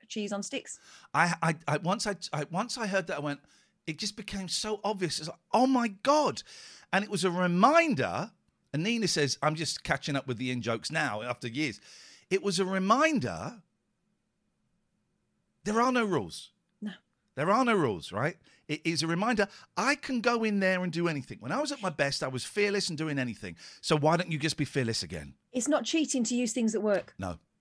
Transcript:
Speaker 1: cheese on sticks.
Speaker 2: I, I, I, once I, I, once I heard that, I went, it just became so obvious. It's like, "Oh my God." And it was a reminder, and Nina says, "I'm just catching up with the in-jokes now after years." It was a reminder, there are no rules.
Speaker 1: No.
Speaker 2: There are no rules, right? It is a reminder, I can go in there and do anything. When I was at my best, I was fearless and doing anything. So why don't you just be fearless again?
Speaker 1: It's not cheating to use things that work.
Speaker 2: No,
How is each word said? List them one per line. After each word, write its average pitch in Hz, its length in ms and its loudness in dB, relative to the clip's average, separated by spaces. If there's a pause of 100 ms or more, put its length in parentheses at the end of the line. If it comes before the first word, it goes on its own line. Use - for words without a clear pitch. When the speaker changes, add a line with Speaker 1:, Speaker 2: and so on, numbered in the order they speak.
Speaker 1:
cheese 208 260 -6
on 202 80 -6
sticks. - 380 -10 (340)
Speaker 2:
I, 165 300 4
I, 160 120 2 (120)
I, 143 100 2
once 190 300 -2
I, 202 80 -4 (180)
I, 147 160 -2
once 220 300 -4
I 220 80 -4
heard 185 200 0
that, 165 100 -4
I - 20 -4
went, 143 220 -6 (440)
it 156 140 -8
just 208 160 -6
became 202 340 -8
so 214 340 -4
obvious. 190 360 -2
It's 156 100 -8
like, - 80 -14 (160)
"Oh 247 140 6
my 247 220 4 (120)
God." 277 400 4 (500)
And 196 140 2
it 202 60 -10
was 175 120 0
a 185 80 4
reminder, 180 1000 4 (420)
and 156 100 -2
Nina 226 240 0
says, 143 360 2
"I'm 156 120 2
just 156 280 -6
catching 143 320 -2
up 135 120 -4
with 123 120 -4
the 127 100 -4
in-jokes 117 420 -2
now 135 300 -2
after 123 260 -6
years." 120 320 0 (520)
It 196 100 2
was 196 180 0
a 190 60 2
reminder, 190 960 2 (2000)
there 214 180 2
are 247 100 4
no 247 140 2
rules. 123 460 -2 (300)
Speaker 1:
No. 208 100 -8 (440)
Speaker 2:
There 156 160 0
are 254 140 4
no 233 100 4
rules, 113 360 0
right? 123 260 -2 (300)
It 147 160 -6
is 160 200 0
a 165 40 -2
reminder, 202 400 2 (300)
I 247 180 2
can 262 260 -4
go 233 220 2
in 208 160 2
there 185 240 2
and 180 80 -4
do 170 160 0
anything. 139 320 -4
When 117 120 -8
I 240 100 0
was 294 100 -4
at 269 100 -8
my 196 80 -2
best, 143 340 0
I 139 40 -2
was 127 160 -4
fearless 202 460 0
and 160 80 -4
doing 151 220 -2
anything. 107 360 -6 (260)
So - 160 2
why 156 200 4
don't 175 140 -4
you 151 80 -2
just 151 180 -2
be 143 80 0
fearless 120 380 -2
again? 76 300 -8 (180)
Speaker 1:
It's 247 160 -2
not 294 180 2
cheating 285 400 0
to 247 100 -2
use 240 180 0
things 226 200 2
that 208 80 0
work. 208 380 0
Speaker 2:
No, 92 180 -6 (240)